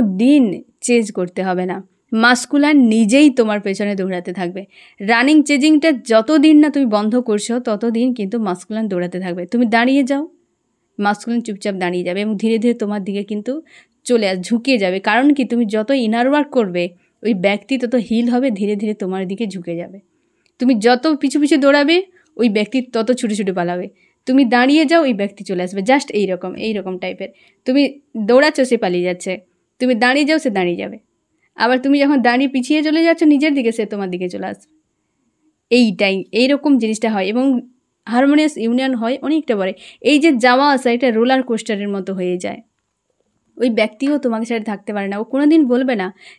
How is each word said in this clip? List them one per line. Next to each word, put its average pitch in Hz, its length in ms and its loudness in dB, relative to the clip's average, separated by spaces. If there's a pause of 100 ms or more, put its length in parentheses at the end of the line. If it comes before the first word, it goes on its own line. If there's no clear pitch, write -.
দিন 240 440 4 (360)
চেঞ্জ 233 320 0
করতে 180 300 -6
হবে 185 240 -2
না। 185 100 -6 (360)
মাস্কুলাইন 254 640 2 (180)
নিজেই 233 360 6
তোমার 214 300 0
পেছনে 202 340 -4
দৌড়াতে 185 380 -6
থাকবে। 185 300 -8 (380)
রানিং 233 420 4
চেজিংটা 294 500 4
যতদিন 269 680 4
না 302 120 6
তুমি 277 160 0
বন্ধ 214 340 0
করছো, 226 400 -2
ততদিন 233 540 -2
কিন্তু 208 240 -6
মাস্কুলাইন 214 500 -6
দৌড়াতে 180 320 -4
থাকবে। 180 260 -8
তুমি 240 200 0
দাঁড়িয়ে 247 360 2
যাও, 277 200 -2 (760)
মাস্কুলাইন 208 440 -4
চুপচাপ 208 320 -6
দাঁড়িয়ে 180 300 -4
যাবে 180 160 -6
এবং 214 160 -4
ধীরে 226 220 0
ধীরে 233 160 0
তোমার 208 300 -6
দিকে 202 180 -6
কিন্তু 208 300 -8 (520)
চলে 226 240 0
আস-, 185 120 -4
ঝুঁকে 233 380 0
যাবে। 190 220 -2
কারণ 220 340 2
কি, 277 100 0
তুমি 233 220 -2
যত 214 240 -2
ইনার 240 380 0
ওয়ার্ক 285 220 0
করবে, 180 340 -2 (380)
ওই 220 120 0
ব্যক্তি 202 440 -2
তত 240 160 -4
হিল 233 340 0
হবে, 247 220 0
ধীরে 208 260 -4
ধীরে 214 180 -4
তোমার 190 340 -6
দিকে 196 180 -6
ঝুঁকে 175 300 -10
যাবে। 180 220 -12 (600)
তুমি 254 140 2
যত 240 300 2 (160)
পিছু 277 200 -2
পিছু 302 160 2
দৌড়াবে, 285 400 4 (400)
ওই 240 120 2
ব্যক্তি 208 340 -2
তত 226 300 -4
ছুটে 233 220 -4
ছুটে 196 180 -2
পালাবে। 180 360 -4 (380)
তুমি 269 180 4
দাঁড়িয়ে 254 400 4
যাও, 330 180 4
ওই 262 120 0
ব্যক্তি 196 300 -6
চলে 180 180 -4
আসবে। 190 200 -6
just 269 300 2
এইরকম, 185 420 -2
এইরকম 190 440 -6
টাইপের। 185 300 -10 (380)
তুমি 269 160 2 (340)
দৌড়াচ্ছ, 254 440 2
সে 247 160 0
পালিয়ে 180 280 0
যাচ্ছে, 180 280 -4 (480)
তুমি 254 140 2
দাঁড়িয়ে 254 340 0
যাও, 311 100 2
সে 262 120 -2
দাঁড়িয়ে 180 260 -2
যাবে। 202 220 -10 (580)
আবার 247 220 0
তুমি 277 200 0
যখন 277 240 2
দাঁড়িয়ে 247 320 2
পিছিয়ে 285 280 0
চলে 311 220 0
যাচ্ছ 330 180 2
নিজের 294 320 4
দিকে, 233 180 0
সে 226 140 -4
তোমার 202 240 -6
দিকে 180 180 -6
চলে 190 180 -10
আসবে। - 260 -14 (960)
এইটাই, 208 460 2 (160)
এইরকম 277 460 2
জিনিসটা 220 320 -2
হয় 196 160 -2
এবং 247 340 0 (460)
হারমোনিয়াস 285 500 2
ইউনিয়ন 254 380 -2
হয় 233 280 -4
অনেকটা 285 340 -2
পরে। 190 160 -2 (280)
এই 294 180 4
যে 320 180 4
যাওয়া 254 360 4
আসা, 262 180 0
এটা 240 200 0
রোলার 247 320 2
কোস্টারের 220 460 -6
মতো 196 260 -6
হয়ে 180 240 -4
যায়। - 220 -10 (960)
ওই 247 140 0
ব্যক্তিও 226 480 -2
তোমাকে 226 280 -4
ছেড়ে 226 180 -4
থাকতে 208 280 -10
পারে 196 160 -6
না, 202 100 -6
ও 220 60 -6
কোনোদিন 285 420 2
বলবে 254 300 0
না, 185 180 -6 (240)